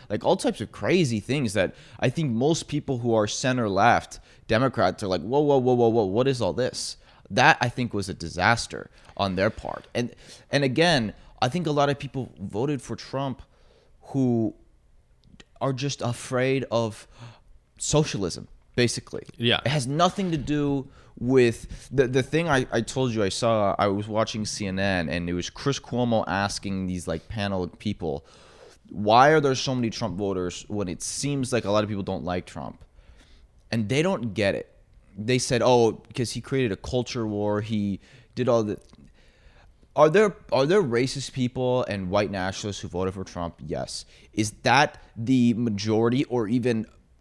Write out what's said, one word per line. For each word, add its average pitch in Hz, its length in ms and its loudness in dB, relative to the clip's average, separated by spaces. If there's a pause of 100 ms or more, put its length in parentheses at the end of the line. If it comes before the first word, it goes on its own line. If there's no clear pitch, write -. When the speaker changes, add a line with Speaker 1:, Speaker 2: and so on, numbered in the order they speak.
Speaker 1:
Like, 113 160 -4
all 170 120 4
types 220 260 -2
of 98 100 -8
crazy 120 480 2
things 127 320 -2
that 95 220 0 (240)
I - 120 0
think 151 220 -2
most 139 360 0
people 139 300 -4
who 117 160 0
are 107 120 4
center 127 420 -2
left 98 520 2 (280)
Democrats 110 540 2
are 104 60 -4
like, 90 140 0
"Whoa, 123 180 0
whoa, 143 180 4
whoa, 127 160 4
whoa, 120 140 6
whoa, 113 180 4
what 110 200 2
is 127 140 0
all 90 140 0
this?" - 420 -4 (340)
That, 143 300 6
I 123 80 0
think, 120 260 -4
was 101 140 -4
a - 60 -6
disaster 85 760 -2 (260)
on 95 200 0
their 98 140 2
part. - 440 -10
And, 120 200 -4 (360)
and 143 140 2
again, 139 480 2 (300)
I 123 60 2
think 165 180 -4
a 160 60 0
lot 143 180 2
of 139 80 -2
people 135 420 -8
voted 131 420 -4
for 113 140 -10
Trump 135 460 -8 (720)
who 120 400 2 (1080)
are 135 120 0
just 135 300 -6
afraid 127 720 -2
of 113 340 -2 (720)
socialism, 98 720 -2 (280)
basically. - 460 -2 (140)
Speaker 2:
Yeah. 117 280 0
Speaker 1:
It - 40 0
has 139 180 -2
nothing 175 460 0
to 160 40 0
do 143 520 -2 (300)
with 123 720 2
the, 127 160 4
the 127 140 2
thing 160 260 -2
I, 131 240 2
I 117 80 2
told 131 320 -2
you 110 100 0
I 95 60 2
saw. 107 500 0
I 101 80 2
was 104 220 -2
watching 107 360 -2
C - 220 -6
N 95 140 -4
N 92 280 0
and 85 220 -4
it 87 40 -2
was 87 160 -4
Chris - 280 -4
Cuomo 120 480 0
asking 98 640 -4
these, 90 180 -6
like, 82 220 -6
panel 98 340 -4
of 85 160 -8
people, 80 460 -6 (640)
"Why 113 420 6
are 156 100 6
there 135 140 2
so 131 220 -4
many 120 140 0
Trump 101 260 -6
voters 92 500 -4
when 101 220 -4
it 87 140 -8
seems 139 500 -4
like 113 120 0
a 98 60 -2
lot 107 140 2
of 101 40 -4
people 101 140 -6
don't 87 220 -6
like 90 220 -4
Trump?" - 360 -14 (880)
And 107 180 -2
they 135 140 2
don't 196 320 -2
get 98 220 2
it. - 100 -8 (500)
They 113 220 0
said, 120 260 0
"Oh, 117 280 6 (160)
because - 240 -4
he 120 80 -8
created 127 320 -2
a 92 40 -2
culture 123 500 -4
war. 104 340 0
He 104 400 -2 (340)
did 127 140 0
all 117 160 4
the," 104 140 -4 (1200)
Are 147 120 8
there, 202 280 4 (160)
are 135 140 2
there 190 160 4
racist 127 500 -2
people 127 520 -2
and 95 260 -6
white 101 200 2
nationalists 98 500 -6
who 92 80 -12
voted 92 240 -4
for 95 120 -10
Trump? 85 340 -8
Yes. 69 460 -8 (280)
Is 107 200 -2 (100)
that 135 400 4 (140)
the 120 380 4
majority 113 720 0
or 120 220 -2
even 113 400 0 (340)